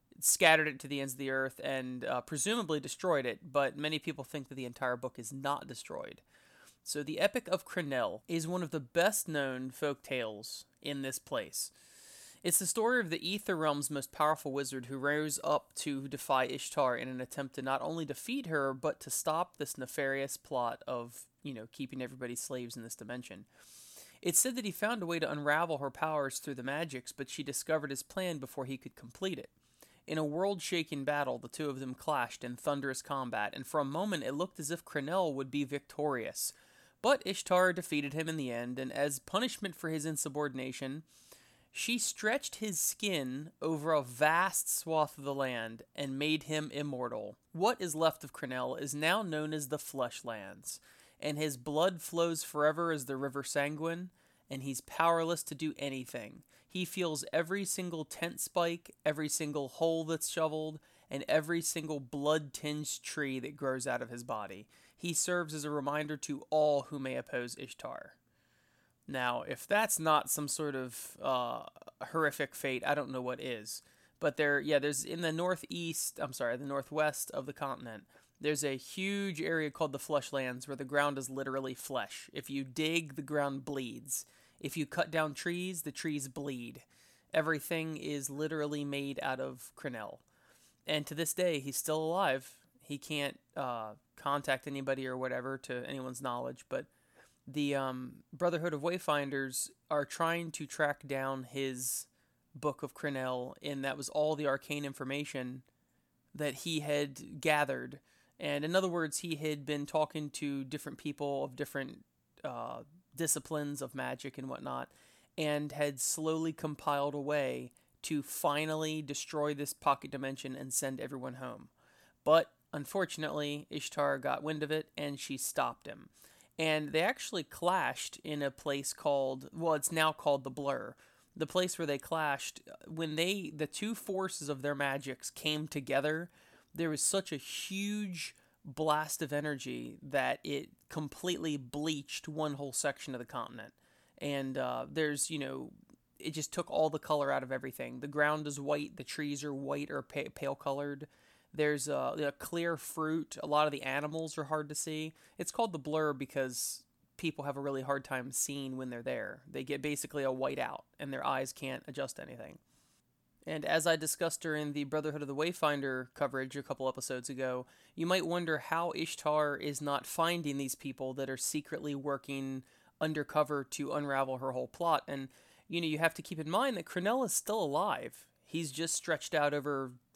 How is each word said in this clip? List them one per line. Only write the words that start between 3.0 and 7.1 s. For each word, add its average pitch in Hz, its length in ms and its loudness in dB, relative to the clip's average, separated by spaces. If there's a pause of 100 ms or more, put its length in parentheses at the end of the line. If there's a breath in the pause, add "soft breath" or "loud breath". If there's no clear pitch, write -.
it, 123 260 -4
but 139 240 4
many 151 220 0
people 151 240 -4
think 135 260 -8
that 135 60 -12
the 127 120 -4
entire 123 300 0
book 123 220 -6
is 117 140 -8
not 139 340 0
destroyed. - 540 -8 (640 loud breath)
So 147 180 -2
the 151 180 -2